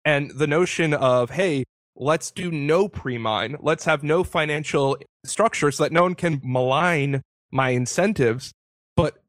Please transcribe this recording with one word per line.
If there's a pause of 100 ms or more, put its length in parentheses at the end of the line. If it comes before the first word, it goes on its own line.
and
the
notion
of,
"Hey, (320)
let's
do
no
pre-mine.
Let's
have
no
financial (280)
structure
so
that
no
one
can
malign (300)
my
incentives." (460)
But